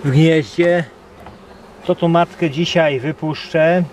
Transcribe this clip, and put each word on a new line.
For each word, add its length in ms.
w 80
gnieździe, 720
to 100
tą 120
matkę 420
dzisiaj 500
wypuszczę. 920